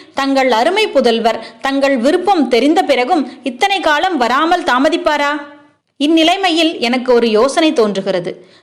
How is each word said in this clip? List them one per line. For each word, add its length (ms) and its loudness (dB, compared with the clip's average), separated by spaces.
தங்கள் 360 0
அருமை 380 0
புதல்வர் 540 0
தங்கள் 360 0
விருப்பம் 520 0
தெரிந்த 340 2
பிறகும் 420 0
இத்தனை 380 -4
காலம் 360 0
வராமல் 480 0
தாமதிப்பாரா? 680 0
இந்நிலைமையில் 800 0
எனக்கு 340 -2
ஒரு 180 2
யோசனை 420 2
தோன்றுகிறது. 720 -2